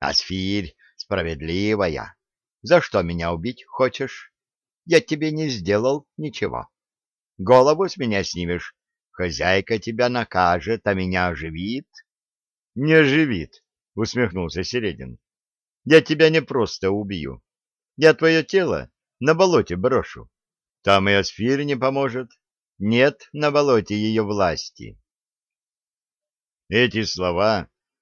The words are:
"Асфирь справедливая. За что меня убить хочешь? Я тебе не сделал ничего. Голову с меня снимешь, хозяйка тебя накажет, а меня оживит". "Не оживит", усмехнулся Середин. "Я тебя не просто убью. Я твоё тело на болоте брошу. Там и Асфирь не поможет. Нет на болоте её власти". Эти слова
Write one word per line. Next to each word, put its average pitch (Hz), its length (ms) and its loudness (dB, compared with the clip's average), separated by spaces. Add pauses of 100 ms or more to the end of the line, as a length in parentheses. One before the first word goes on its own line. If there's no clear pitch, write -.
"Асфирь 95 760 -4 (220)
справедливая. 85 1200 -4 (460)
За 156 180 4
что - 220 -2
меня 85 300 -4
убить 85 340 -8
хочешь? - 680 -4 (540)
Я 160 140 6
тебе 156 320 -4
не 156 160 -4
сделал 117 680 0
ничего. 104 520 -8 (680)
Голову 131 500 4
с - 80 -14
меня 107 280 -2
снимешь, 87 500 -6 (360)
хозяйка 92 680 -2
тебя 117 300 -2
накажет, 95 800 -2
а 101 80 2
меня 92 340 -2
оживит". 85 600 -8 (840)
"Не 147 200 0
оживит", 143 680 2 (300)
усмехнулся 95 680 -4
Середин. 80 540 -8 (680)
"Я 151 160 8
тебя 156 300 4
не 160 120 2
просто 107 480 -2
убью. 95 520 -6 (540)
Я 156 180 6
твоё 160 280 2
тело 127 480 -2 (300)
на 143 140 2
болоте 165 420 2
брошу. 101 540 -2 (520)
Там 98 260 2
и 101 40 4
Асфирь 113 520 0
не 143 120 -2
поможет. 127 540 -2 (480)
Нет 120 540 2
на 147 180 -2
болоте 139 440 2
её 110 300 0
власти". 98 760 -4 (1700)
Эти 113 360 0
слова 92 640 -2 (340)